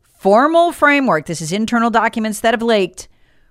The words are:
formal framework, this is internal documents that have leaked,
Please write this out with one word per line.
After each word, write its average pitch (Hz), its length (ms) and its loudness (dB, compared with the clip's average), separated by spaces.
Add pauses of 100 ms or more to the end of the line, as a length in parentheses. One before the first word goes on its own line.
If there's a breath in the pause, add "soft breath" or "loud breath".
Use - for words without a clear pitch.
formal 311 720 2
framework, 269 560 0
this 165 120 -8
is 160 120 -8
internal 226 400 -2
documents 220 480 -2
that 226 160 0
have 220 80 -4
leaked, 202 440 -2 (440)